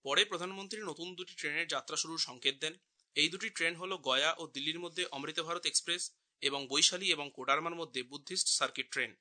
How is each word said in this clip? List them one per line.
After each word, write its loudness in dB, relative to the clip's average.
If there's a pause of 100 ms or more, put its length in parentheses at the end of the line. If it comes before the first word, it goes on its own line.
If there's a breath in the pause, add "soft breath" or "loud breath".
পরে 6
প্রধানমন্ত্রী -4
নতুন -6
দুটি -10
ট্রেনের -2
যাত্রা -2
শুরুর -4
সংকেত 0
দেন। -4 (420)
এই 6
দুটি -4
ট্রেন 0
হলো -4
গয়া 4
ও -6
দিল্লির -4
মধ্যে -4
অমৃত -4
ভারত -4
এক্সপ্রেস 0 (300)
এবং 0
বৈশালী 4
এবং -2
কোডারমার 0
মধ্যে -4
বুদ্ধিস্ট -4
সার্কিট 0
ট্রেন। -2